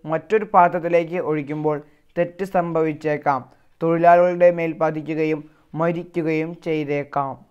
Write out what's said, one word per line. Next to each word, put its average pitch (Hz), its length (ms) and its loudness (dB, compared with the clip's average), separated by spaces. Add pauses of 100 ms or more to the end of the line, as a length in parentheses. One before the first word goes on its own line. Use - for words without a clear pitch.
(120)
മറ്റൊരു 202 420 -2
പാത്രത്തിലേക്ക് 170 640 2 (120)
ഒഴിക്കുമ്പോൾ 151 440 -4 (400)
തെറ്റ് 175 380 -4
സംഭവിച്ചേക്കാം. 156 840 -2 (420)
തൊഴിലാളികളുടെ 175 680 6 (100)
മേൽ 165 220 -4
പതിക്കുകയും 156 600 -2 (400)
മരിക്കുകയും 165 680 -4 (180)
ചെയ്തേക്കാം. 143 680 -4 (140)